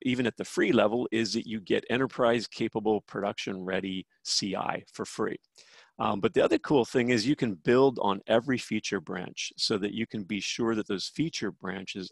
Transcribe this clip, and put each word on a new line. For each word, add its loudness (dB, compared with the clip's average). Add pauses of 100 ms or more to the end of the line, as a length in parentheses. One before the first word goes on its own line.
even 0
at -4
the -6
free 2
level, 4
is 0
that -4
you -6
get 0
enterprise 2
capable, 0
production -6
ready -4 (160)
C -2
I -4 (100)
for -6
free. -4 (580)
Um, 0
but 0
the 6
other 4
cool 4
thing 2
is 2
you 2
can -2
build 4
on 0
every 2
feature -4
branch -8
so 0
that -4
you -4
can -8
be -4
sure -2
that -2
those -4
feature -4
branches -10